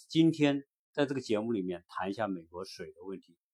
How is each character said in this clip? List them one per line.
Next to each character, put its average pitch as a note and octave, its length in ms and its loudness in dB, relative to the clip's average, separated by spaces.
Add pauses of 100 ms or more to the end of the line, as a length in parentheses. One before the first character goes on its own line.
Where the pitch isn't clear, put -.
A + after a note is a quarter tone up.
今 D#3+ 240 6
天 C#3+ 320 2 (280)
在 C#3+ 160 2
这 C#3 80 -4
个 B2+ 60 -2
节 G#2+ 180 2
目 A#2 120 -2
里 G2+ 120 0
面 F2 240 -4
谈 F#2+ 240 -4
一 - 20 -2
下 G#2 140 -2
美 F2+ 160 -6
国 F2 220 -12
水 F#2 280 -14
的 F2 100 -20
问 F#2+ 160 -10
题， F2 160 -20 (180)